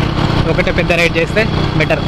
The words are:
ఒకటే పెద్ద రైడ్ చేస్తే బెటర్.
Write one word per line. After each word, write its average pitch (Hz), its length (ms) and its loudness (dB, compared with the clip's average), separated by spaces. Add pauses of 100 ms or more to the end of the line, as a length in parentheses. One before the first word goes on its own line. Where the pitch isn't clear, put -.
(500)
ఒకటే 170 220 0
పెద్ద 170 220 0
రైడ్ 165 240 0
చేస్తే 185 300 0 (300)
బెటర్. 156 300 0